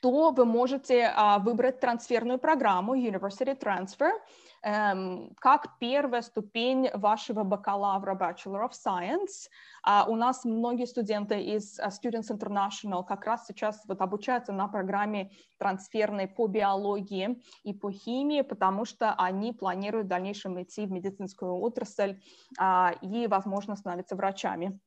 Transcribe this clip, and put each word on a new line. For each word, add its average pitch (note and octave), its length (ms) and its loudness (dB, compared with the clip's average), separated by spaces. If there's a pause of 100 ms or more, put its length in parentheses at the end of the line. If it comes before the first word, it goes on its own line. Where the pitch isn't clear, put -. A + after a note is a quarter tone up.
То D4 300 6
вы B3+ 140 6
можете, B3 680 4
а, G#3 220 8
выбрать A#3 420 2
трансферную A#3+ 600 0
программу A#3+ 560 2
University A3 600 -2
Transfer, G3 540 -2 (540)
эм, G3 760 -2
как C#4+ 400 4
первая B3 460 0
ступень A#3+ 720 0
вашего G#3+ 480 0
бакалавра G3 720 0
Bachelor F#3+ 520 -4
of - 40 -6
Science. G#3+ 760 -4 (360)
А, G3+ 240 6
у A3+ 80 0
нас B3 280 0
многие A#3+ 420 0
студенты G#3 580 -2
из, G#3 360 -4
а, G3+ 100 -4
Students A3 420 -6
International G3+ 760 -4
как G3 220 -6
раз A3 180 -4
сейчас G#3+ 420 -6
вот F#3+ 140 -4
обучаются G#3 500 -2
на G3 160 -2
программе G3 600 -2 (300)
трансферной G3 680 -2
по A3 200 -2
биологии G3+ 920 0 (220)
и G#3 100 -8
по G3+ 200 -6
химии, C4+ 500 -2
потому G3+ 440 0
что - 280 -2
они F#3+ 400 -2
планируют G3 540 -4
в - 20 -8
дальнейшем F#3 500 -4
идти G#3 280 -8
в F#3+ 40 -4
медицинскую F#3+ 680 -6
отрасль, G3+ 580 -4 (380)
а, F#3 460 4
и, A3+ 240 -2
возможно, G3+ 480 -2
становиться F#3 400 -8
врачами. F#3+ 720 -4